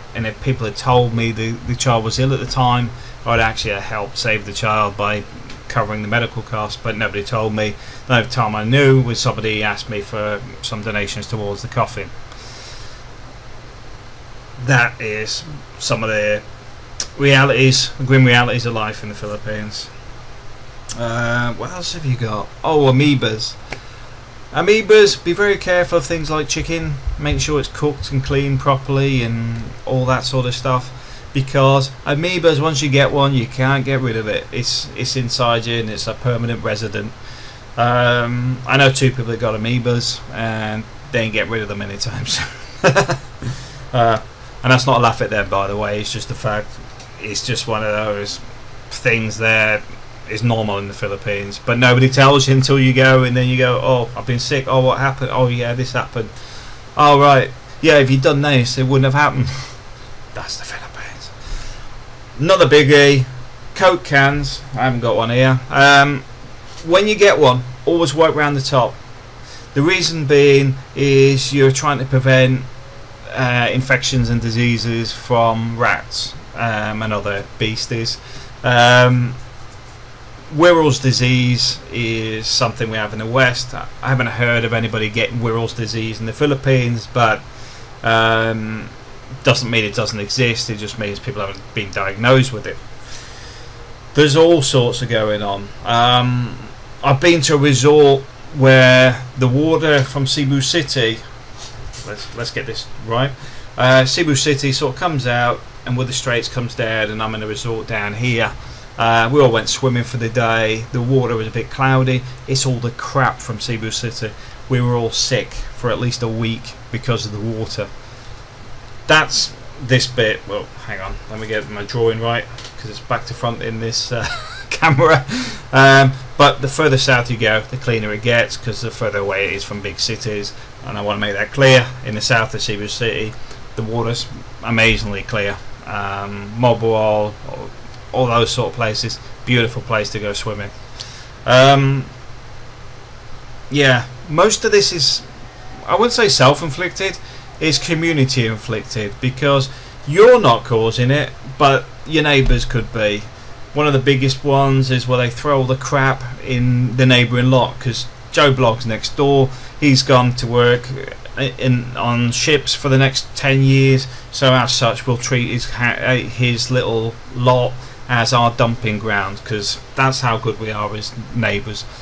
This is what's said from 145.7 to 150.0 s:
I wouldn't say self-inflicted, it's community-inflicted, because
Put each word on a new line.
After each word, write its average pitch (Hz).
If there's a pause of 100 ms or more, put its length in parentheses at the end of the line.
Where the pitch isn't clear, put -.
I -
wouldn't 240
say 233
self-inflicted, 170 (420)
it's 156
community-inflicted, 117
because 135 (400)